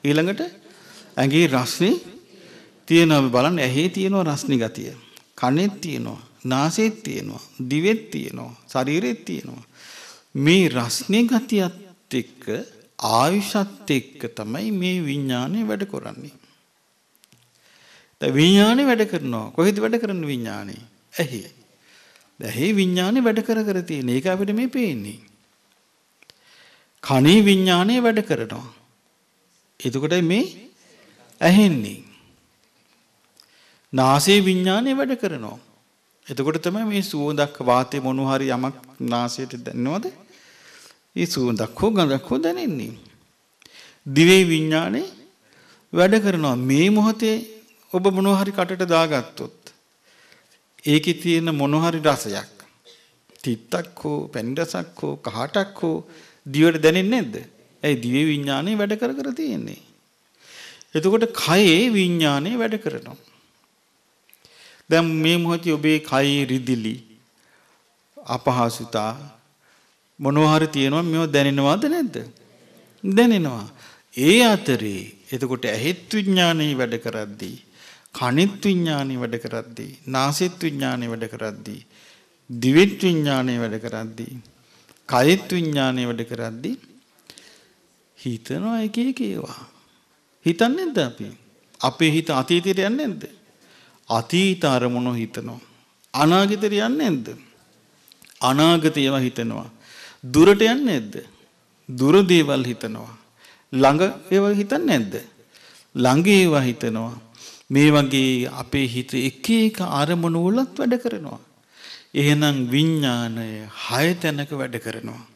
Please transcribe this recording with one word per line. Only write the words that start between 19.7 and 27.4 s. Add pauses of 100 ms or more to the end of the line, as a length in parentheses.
වැඩ
කරන්නේ
විඥානය? (360)
ඇහි. (1000)
ඇහි
විඥානය
වැඩ
කර
කර
තියෙන.
ඒක
අපිට
මේ
පේන්නේ. (1700)
කනේ